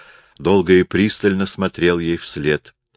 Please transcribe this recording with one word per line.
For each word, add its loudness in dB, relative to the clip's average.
долго 2
и 6
пристально 0
смотрел -2
ей -4
вслед, -6